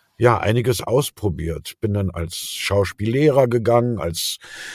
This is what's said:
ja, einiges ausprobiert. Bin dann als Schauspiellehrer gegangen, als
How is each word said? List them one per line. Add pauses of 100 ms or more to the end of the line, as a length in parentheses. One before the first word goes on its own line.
(180)
ja,
einiges
ausprobiert.
Bin
dann
als
Schauspiellehrer
gegangen,
als (380)